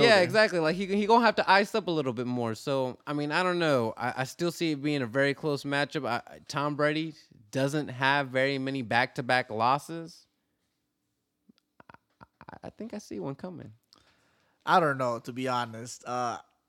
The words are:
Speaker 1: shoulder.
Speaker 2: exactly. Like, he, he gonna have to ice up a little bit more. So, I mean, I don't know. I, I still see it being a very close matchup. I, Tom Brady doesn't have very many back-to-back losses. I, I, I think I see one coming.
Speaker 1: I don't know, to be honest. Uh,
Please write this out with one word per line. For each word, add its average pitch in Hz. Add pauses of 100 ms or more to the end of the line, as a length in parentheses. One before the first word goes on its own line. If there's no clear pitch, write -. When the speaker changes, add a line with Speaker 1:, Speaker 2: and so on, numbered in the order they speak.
Speaker 1:
shoulder. 202
Speaker 2:
exactly. 185
Like, 160
he, 190
he 202
gonna 233
have 214
to -
ice 202
up 208
a 180
little 147
bit 120
more. 120
So, 131 (100)
I 147
mean, 147
I 170
don't 180
know. 135
I, 120
I 131
still 170
see 165
it 139
being 147
a -
very 139
close 143
matchup. 143
I, 117 (280)
Tom 147
Brady 151 (380)
doesn't 139
have 135
very 131
many 135
back-to-back 123
losses. 147 (1600)
I, - (260)
I, -
I -
think -
I 208
see 208
one 139
coming. 135 (920)
Speaker 1:
I 175
don't 143
know, 123
to 127
be 127
honest. 120
Uh, 120 (300)